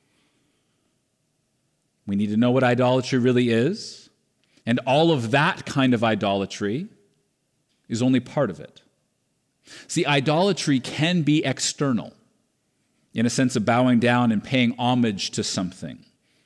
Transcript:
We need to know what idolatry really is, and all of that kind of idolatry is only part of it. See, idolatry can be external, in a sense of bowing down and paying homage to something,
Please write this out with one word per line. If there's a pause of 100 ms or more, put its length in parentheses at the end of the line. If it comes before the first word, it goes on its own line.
(2000)
We
need
to
know
what
idolatry
really
is, (520)
and
all
of
that
kind
of
idolatry (1000)
is
only
part
of
it. (1080)
See,
idolatry
can
be
external, (1040)
in
a
sense
of
bowing
down
and
paying
homage
to
something, (400)